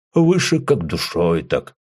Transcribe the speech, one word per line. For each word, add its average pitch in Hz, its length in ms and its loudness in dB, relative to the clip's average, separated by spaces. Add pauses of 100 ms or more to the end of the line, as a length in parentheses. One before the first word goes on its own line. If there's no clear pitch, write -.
(140)
выше 170 440 2
как 135 260 0
душой, 82 600 -2
так - 300 -6 (200)